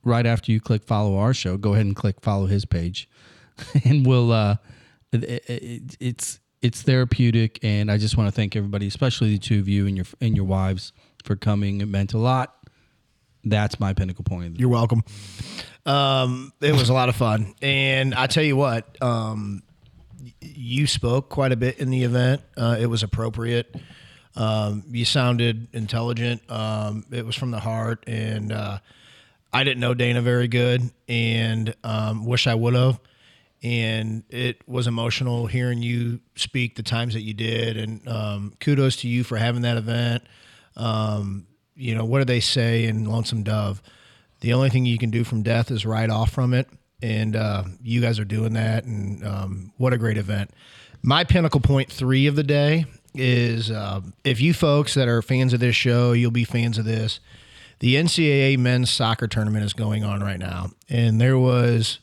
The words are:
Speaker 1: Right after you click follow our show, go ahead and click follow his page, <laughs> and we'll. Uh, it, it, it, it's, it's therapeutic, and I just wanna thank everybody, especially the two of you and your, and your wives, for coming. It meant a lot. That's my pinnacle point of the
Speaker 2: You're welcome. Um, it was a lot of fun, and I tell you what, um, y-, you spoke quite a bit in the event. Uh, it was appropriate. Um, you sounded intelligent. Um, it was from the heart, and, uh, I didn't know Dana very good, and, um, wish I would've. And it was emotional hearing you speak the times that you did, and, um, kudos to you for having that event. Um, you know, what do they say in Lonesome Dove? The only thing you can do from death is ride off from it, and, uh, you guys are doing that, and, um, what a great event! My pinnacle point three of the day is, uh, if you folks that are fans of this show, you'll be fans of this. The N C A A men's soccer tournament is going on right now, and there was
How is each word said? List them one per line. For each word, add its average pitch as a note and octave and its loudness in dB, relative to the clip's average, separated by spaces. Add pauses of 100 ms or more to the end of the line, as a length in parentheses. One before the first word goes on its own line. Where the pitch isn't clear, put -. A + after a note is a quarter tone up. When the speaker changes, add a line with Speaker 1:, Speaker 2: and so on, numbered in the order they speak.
Speaker 1:
Right A#2+ 2
after A#2 2
you A2 4
click G#2+ 0
follow G#2 2
our G#2+ 2
show, F#2+ -2
go G2+ 2
ahead A2 4
and G2 0
click - -2
follow G2 0
his G2 0
page, F2 -4 (380)
<laughs> - -2
and C#3 6
we'll. B2 6
Uh, G#2 4 (560)
it, A#2 0
it, - -8
it, A#2+ -12
it's, - -6 (240)
it's A#2+ 0
therapeutic, A#2+ 2
and G#2 0
I G#2 2
just A2 0
wanna G#2 2
thank G#2 -2
everybody, G2+ -2
especially A#2 0
the G2+ 2
two G#2 0
of G2 -2
you G2+ 2
and G2 0
your, F#2 -4 (120)
and A2 0
your G2 0
wives, F#2+ -2 (320)
for G#2 -2
coming. G2+ 0
It G#2 -2
meant G2 -2
a - 0
lot. B2+ -2 (760)
That's G#2 0
my G2 0
pinnacle F#2 -4
point F2 -4
of E2+ -10
the - -12
Speaker 2:
You're B2+ 4
welcome. A#2 2 (840)
Um, C3+ 0 (100)
it D3 4
was B2+ 4
a C3 4
lot B2+ 2
of A#2 0
fun, G#2+ 0
and C3+ 2
I B2+ 2
tell D#3 2
you C#3+ 2
what, B2+ 0
um, A2 -4 (580)
y-, B2 -18 (100)
you C#3 -4
spoke B2+ 0
quite C3+ 0
a B2+ 2
bit B2 -2
in C3 -2
the B2+ 0
event. B2 2 (160)
Uh, A#2 2
it A#2+ 0
was A2+ 0
appropriate. A2+ -4 (600)
Um, G#2+ -2
you A#2+ -2
sounded A#2+ 0
intelligent. A#2 -4
Um, G#2+ -6
it A#2+ -8
was A2+ -6
from B2+ -6
the A2 -6
heart, A2+ -4
and, A2 -4
uh, G2+ -6 (760)
I B2+ 0
didn't B2+ -2
know B2 0
Dana A#2+ 0
very B2 2
good, B2 0 (200)
and, A2+ 0
um, A2 -4
wish A#2+ 0
I A#2+ 2
would've. B2 2 (640)
And A2+ -2
it B2 -6
was B2 -2
emotional A#2 -2
hearing B2 -2
you A#2+ -4 (140)
speak - -4
the A2+ -8
times A#2 -2
that A2 -4
you G#2+ -8
did, A2+ -2
and, A2 -8
um, G#2 -6
kudos C3+ 2
to B2 -8
you A#2+ 0
for A#2 -4
having A#2+ 0
that A#2+ 0
event. A#2 -2 (540)
Um, G#2+ -2 (300)
you B2+ -6
know, A2+ -2
what B2 2
do C3+ 2
they B2 0
say A#2 0
in A2 -2
Lonesome A2 -2
Dove? G#2 -2 (580)
The A#2 0
only C3 4
thing B2+ 2
you A#2 2
can A2+ -2
do A#2 0
from A2+ -2
death A2+ 0
is G#2+ -2
ride A2+ 0
off A2 2
from B2 0
it, B2+ 0 (360)
and, A2 -2
uh, G#2 0 (200)
you A#2 0
guys A#2 2
are G#2 -2
doing A2 -2
that, A2+ 0
and, G2+ -6
um, G2 -6
what B2+ 2
a A#2+ 0
great A2 0
event! G2+ -4 (540)
My C#3+ 4
pinnacle D#3+ 4
point C3+ 2
three C3 2
of C#3+ 2
the D3+ 2
day D3 2 (280)
is, A#2+ 0
uh, G2+ -4 (220)
if B2 0
you D#3 4
folks D3 2
that C3 2
are A#2 2
fans B2+ 2
of B2 2
this A#2+ 2
show, A#2+ 2
you'll A#2+ 4
be A#2 0
fans A#2 -2
of A2 -2
this. A2 -2 (600)
The B2+ 4
N E3 2
C D#3 2
A C#3 4
A C3 2
men's B2 2
soccer A2+ 0
tournament G#2+ 0
is G2 -4
going G#2+ -2
on G2+ -2
right G2 -4
now, F2+ -6 (180)
and A#2 2
there C3 4
was A#2+ 2